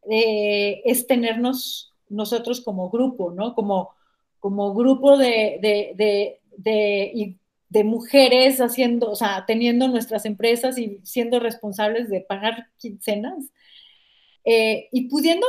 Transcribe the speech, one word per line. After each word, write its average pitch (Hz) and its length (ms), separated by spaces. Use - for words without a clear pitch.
eh, 208 720
es 247 220
tenernos 240 880
nosotros 233 520
como 185 300
grupo, 233 420
¿no? 214 220
Como, 202 380
como 202 340
grupo 269 440
de, 226 440
de, 208 340
de, 202 440
de, 202 580
y 202 220
de 214 160
mujeres 254 760
haciendo, 240 500
o 202 60
sea, 196 300
teniendo 240 420
nuestras 226 380
empresas 240 520
y 202 260
siendo 240 360
responsables 220 680
de 190 120
pagar 214 480
quincenas, 220 720
eh, 220 480
y 254 160
pudiendo 330 400